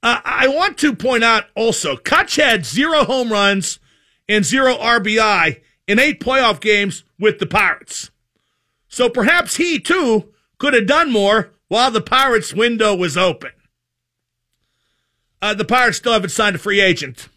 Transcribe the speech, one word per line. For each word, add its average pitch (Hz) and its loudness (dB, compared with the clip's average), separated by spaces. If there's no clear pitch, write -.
Uh, 233 0
I 254 0
want 330 -2
to 294 0
point 240 -2
out 226 2
also, 202 -2
Kutch - 0
had 233 2
zero 277 0
home 254 -2
runs 202 0
and 208 2
zero 254 2
R 233 2
B 214 0
I 190 0
in 208 2
eight 285 0
playoff 240 0
games 202 -2
with 208 0
the 190 -4
Pirates. - -4
So 247 0
perhaps 247 0
he, 339 -2
too, 269 0
could 277 0
have 220 2
done 294 2
more 208 0
while 240 2
the 220 -2
Pirates' 247 0
window 220 0
was 175 -2
open. 175 -2
Uh, 208 -2
the 202 -4
Pirates 240 2
still 240 -2
haven't 196 0
signed 208 0
a - -8
free 202 0
agent. 147 -2